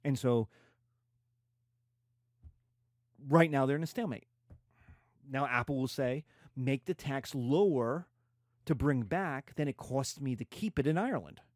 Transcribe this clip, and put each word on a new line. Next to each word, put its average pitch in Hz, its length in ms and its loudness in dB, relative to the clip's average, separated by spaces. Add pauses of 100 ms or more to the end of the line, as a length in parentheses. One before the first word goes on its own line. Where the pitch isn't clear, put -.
And 139 120 0
so 120 300 2 (2750)
right 165 220 6
now, 135 160 4
they're 139 80 2
in 156 80 -2
a 165 40 -4
stalemate. 190 380 -6 (1040)
Now, 135 160 -2
Apple 123 320 0
will 131 100 0
say, 131 360 -2 (320)
"Make 135 300 -2
the 180 100 -2
tax 135 400 -6
lower 143 720 2 (580)
to 160 100 2
bring 135 280 2
back 147 520 -4
than 151 120 0
it 135 100 -4
costs - 420 -4
me 135 160 -2
to 113 80 -8
keep 202 340 -6
it - 100 2
in 160 100 2
Ireland." 185 440 -4 (140)